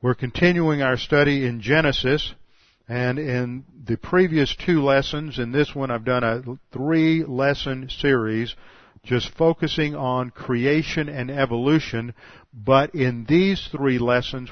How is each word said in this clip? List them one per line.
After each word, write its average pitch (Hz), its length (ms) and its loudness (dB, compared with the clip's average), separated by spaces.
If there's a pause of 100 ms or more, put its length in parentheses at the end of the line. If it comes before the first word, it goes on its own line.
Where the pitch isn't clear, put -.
We're 123 120 2
continuing 160 680 2
our 127 160 2
study 143 500 2
in 120 140 -4
Genesis, 143 720 0 (540)
and 123 300 -2
in 127 460 -4 (240)
the 117 100 -2
previous 160 580 0
two 160 280 0
lessons, 139 560 0
in 120 120 -4
this 143 220 0
one 135 160 -6
I've 117 160 -4
done 123 180 0
a 117 200 -2 (340)
three-lesson 143 1120 0
series 117 640 0 (460)
just - 360 -2
focusing 156 580 0
on 127 340 -2
creation 143 800 0
and 135 240 -8
evolution, 123 800 0 (400)
but 135 400 4
in 127 360 -2
these 185 420 2
three 139 260 0
lessons, 123 540 0